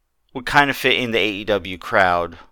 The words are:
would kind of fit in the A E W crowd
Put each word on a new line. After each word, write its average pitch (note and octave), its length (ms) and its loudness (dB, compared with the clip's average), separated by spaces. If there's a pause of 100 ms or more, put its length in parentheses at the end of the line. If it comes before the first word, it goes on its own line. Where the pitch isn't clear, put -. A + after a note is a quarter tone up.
(340)
would B2+ 120 -10
kind C#3+ 220 2
of C3 80 -2
fit B2 220 0
in A#2+ 140 -4
the A2 60 0
A G2 100 0
E G#2 160 -8
W F#2+ 340 -4
crowd F2 600 2 (140)